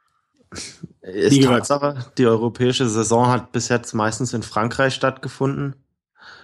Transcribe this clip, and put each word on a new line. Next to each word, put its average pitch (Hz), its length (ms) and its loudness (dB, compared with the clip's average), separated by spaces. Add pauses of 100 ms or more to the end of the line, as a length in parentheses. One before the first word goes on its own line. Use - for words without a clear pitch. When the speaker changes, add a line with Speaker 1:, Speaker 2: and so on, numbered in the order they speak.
(1000)
Speaker 1:
Ist 95 320 0
Speaker 2:
Nie 139 80 8
gehört. 123 260 4
Speaker 1:
Tatsache, 143 500 -2
die 127 80 4
europäische 120 600 2
Saison 113 400 2
hat 123 240 -2
bis 117 160 -4
jetzt 120 260 -2
meistens 110 400 -4
in 113 100 -6
Frankreich 120 500 -2
stattgefunden. 139 840 -4 (680)